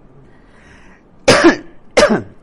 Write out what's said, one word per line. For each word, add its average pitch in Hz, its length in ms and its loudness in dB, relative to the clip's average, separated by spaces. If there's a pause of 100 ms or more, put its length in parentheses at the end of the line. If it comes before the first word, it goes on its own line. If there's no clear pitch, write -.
(1300)
<coughs> - 960 -2 (200)